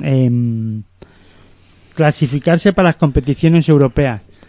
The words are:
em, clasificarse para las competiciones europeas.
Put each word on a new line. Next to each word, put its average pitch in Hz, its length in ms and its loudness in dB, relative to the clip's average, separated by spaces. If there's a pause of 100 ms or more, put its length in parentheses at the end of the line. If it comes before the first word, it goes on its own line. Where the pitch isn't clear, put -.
em, 120 840 -2 (1080)
clasificarse 156 800 0
para 180 160 2
las 156 80 0
competiciones 151 720 0
europeas. 135 520 0 (280)